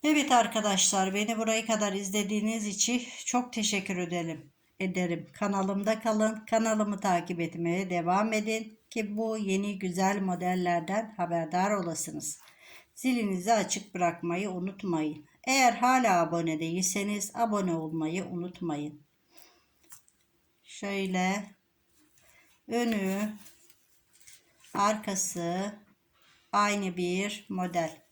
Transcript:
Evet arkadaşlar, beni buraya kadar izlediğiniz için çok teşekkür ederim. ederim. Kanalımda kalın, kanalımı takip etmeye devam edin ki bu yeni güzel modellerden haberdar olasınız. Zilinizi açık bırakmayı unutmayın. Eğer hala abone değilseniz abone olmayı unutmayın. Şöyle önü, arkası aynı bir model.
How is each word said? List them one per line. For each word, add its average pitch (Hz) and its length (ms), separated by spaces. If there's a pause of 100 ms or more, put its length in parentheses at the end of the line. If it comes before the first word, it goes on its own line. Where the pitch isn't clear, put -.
Evet 294 280
arkadaşlar, 208 800
beni 214 240
buraya 220 280
kadar 208 280
izlediğiniz 208 720
için 240 360 (220)
çok 247 280
teşekkür 202 440
ederim. 170 540 (280)
ederim. 180 540
Kanalımda 196 640
kalın, 214 460
kanalımı 214 540
takip 175 400
etmeye 170 500
devam 185 440
edin 220 460 (100)
ki 208 280
bu 220 200
yeni 196 420
güzel 190 420
modellerden 180 960
haberdar 170 540
olasınız. 165 680 (560)
Zilinizi 214 580
açık - 420
bırakmayı 175 560
unutmayın. 175 760 (180)
Eğer 262 300
hala 240 480
abone 165 380
değilseniz 190 720
abone 208 400
olmayı 160 520
unutmayın. 165 760 (1600)
Şöyle 190 920 (1120)
önü, 214 680 (1400)
arkası 202 1000 (760)
aynı 202 460
bir 185 520
model. 175 520 (100)